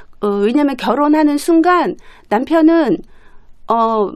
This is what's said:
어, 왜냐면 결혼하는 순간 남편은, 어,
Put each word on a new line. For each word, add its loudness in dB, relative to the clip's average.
어, -2
왜냐면 0
결혼하는 0
순간 0
남편은, 2
어, -2